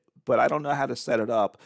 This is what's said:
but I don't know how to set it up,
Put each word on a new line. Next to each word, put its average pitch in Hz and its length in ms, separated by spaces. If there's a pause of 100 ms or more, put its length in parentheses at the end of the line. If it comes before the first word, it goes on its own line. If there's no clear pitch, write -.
(260)
but 120 140
I 127 80
don't 151 160
know 143 100
how 143 120
to 127 100
set 120 240
it 107 100
up, 110 360